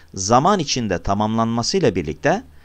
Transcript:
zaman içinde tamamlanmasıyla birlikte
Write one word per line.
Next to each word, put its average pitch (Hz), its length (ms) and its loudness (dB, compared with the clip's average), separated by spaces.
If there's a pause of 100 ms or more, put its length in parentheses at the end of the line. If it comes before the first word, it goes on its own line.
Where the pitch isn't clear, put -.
(140)
zaman 123 460 2
içinde 101 440 -2
tamamlanmasıyla 113 920 0
birlikte 95 480 -2 (220)